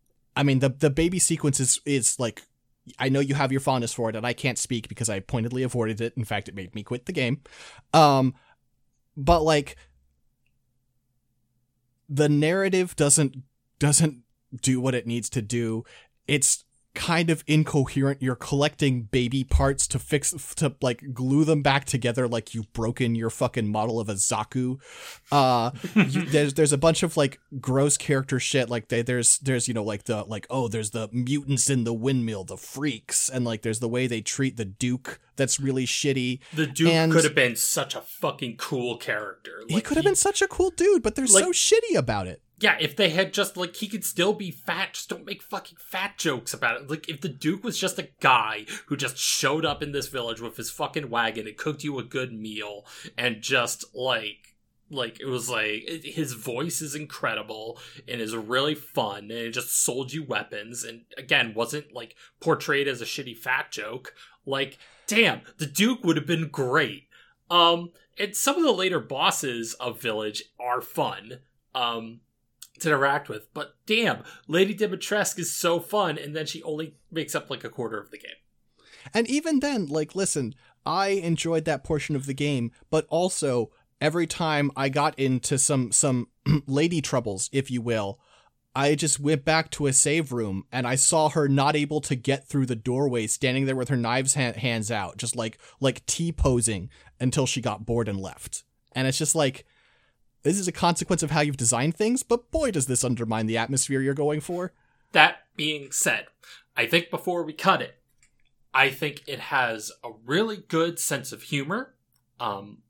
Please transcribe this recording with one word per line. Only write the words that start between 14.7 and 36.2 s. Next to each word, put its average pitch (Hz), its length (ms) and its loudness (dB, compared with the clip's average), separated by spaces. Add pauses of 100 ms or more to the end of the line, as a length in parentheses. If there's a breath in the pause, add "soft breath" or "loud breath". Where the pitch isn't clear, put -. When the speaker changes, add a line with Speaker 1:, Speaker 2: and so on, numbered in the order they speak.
Speaker 1:
what 127 160 0
it 113 120 -2
needs 117 240 -4
to 123 100 -2
do. 113 420 -2 (440 loud breath)
It's - 360 2 (300)
kind 170 360 2
of 160 160 0
incoherent. 139 760 2
You're 127 160 0
collecting 139 680 0
baby 123 400 0
parts 139 440 2
to 131 120 -4
fix, - 320 0 (240)
to, 151 260 0
like, 131 320 -2
glue 131 300 4
them 151 180 4
back 139 220 4
together 127 420 0
like 117 280 -4
you've 113 180 -6
broken 117 440 0
your 113 140 0
fucking 117 380 0
model 110 320 0
of 104 80 -4
a 107 60 -4
Zaku. 123 640 -2 (500 loud breath)
Uh, 127 420 4 (120)
Speaker 2:
<laughs> - 120 -10
Speaker 1:
you, 180 260 4
there's, 147 320 2
there's 147 180 4
a 143 60 2
bunch 160 260 4
of, 165 140 -2
like, 143 240 0 (180)
gross 135 380 2
character 135 420 0
shit. 123 300 0
Like, 117 180 -4
they, 117 140 0
there's, 123 380 2
there's, 127 280 0
you 123 60 -2
know, 110 100 0
like, 104 220 -4
the, 107 180 -2
like, 104 260 -8
oh, 123 200 -2
there's 107 220 -4
the 110 200 -4
mutants 135 580 0
in 127 140 2
the 117 100 -2
windmill, 113 520 -2
the 95 100 -10
freaks, - 720 -4
and, 131 160 -2
like, 113 200 -4
there's 110 180 -2
the 120 80 -2
way 127 180 0
they 117 140 -2
treat - 340 -2
the 113 80 -6
Duke 123 560 -4 (160)
that's 135 240 0
really 131 260 -2
shitty. 127 540 0 (140 loud breath)